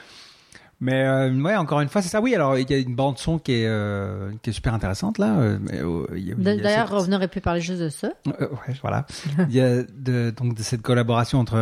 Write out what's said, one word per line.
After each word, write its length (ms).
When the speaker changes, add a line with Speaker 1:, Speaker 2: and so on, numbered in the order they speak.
Speaker 1:
Mais, 220
euh, 380
ouais, 160
encore 240
une 80
fois, 120
c'est 60
ça. 140
Oui, 120
alors, 240
il 120
y 40
a 40
une 180
bande 220
son 200
qui 140
est, 160
euh, 640
qui 100
est 20
super 200
intéressante, 440
là. 200
Euh, 240
mais, 200
euh, 240
il 100
y 60
a, 60
il 60
y 80
a 40
Speaker 2:
D'ailleurs, 460
Speaker 1:
cette 80
Speaker 2:
on 40
aurait 140
pu 140
parler 180
juste 220
de 80
ça. 220
Speaker 1:
Euh, 200
ouais, 340
voilà. 240
<laughs> 240
Il 40
y 60
a 240
de, 540
donc, 180
de 80
cette 180
collaboration 580
entre 220